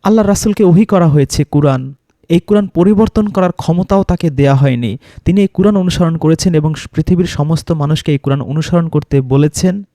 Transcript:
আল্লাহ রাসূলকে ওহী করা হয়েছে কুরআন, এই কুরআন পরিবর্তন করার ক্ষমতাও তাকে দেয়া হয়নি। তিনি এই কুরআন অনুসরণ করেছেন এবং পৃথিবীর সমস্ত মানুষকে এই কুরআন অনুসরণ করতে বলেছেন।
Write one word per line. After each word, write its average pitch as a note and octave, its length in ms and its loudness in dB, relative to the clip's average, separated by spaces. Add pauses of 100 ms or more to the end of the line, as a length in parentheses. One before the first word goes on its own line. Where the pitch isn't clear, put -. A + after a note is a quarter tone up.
আল্লাহ G#3+ 240 2
রাসূলকে G3+ 380 0
ওহী F3+ 200 4
করা F3 240 2
হয়েছে D3 360 0
কুরআন, C#3 500 -2 (340)
এই E3+ 120 2
কুরআন G#3 260 0
পরিবর্তন G#3 640 0
করার F#3 240 -2
ক্ষমতাও F3+ 500 0
তাকে F3 280 -2
দেয়া C#3 240 2
হয়নি। B2 440 0 (260)
তিনি F#3+ 160 2
এই G3 120 2
কুরআন G#3 240 2
অনুসরণ F3 400 0
করেছেন D#3+ 380 0
এবং D3+ 200 0 (200)
পৃথিবীর F3 320 0
সমস্ত D#3 460 -4
মানুষকে D3+ 400 -2
এই C#3 60 -2
কুরআন C#3 220 -2
অনুসরণ D#3+ 480 -2
করতে D3 320 -2
বলেছেন। D3+ 640 0 (100)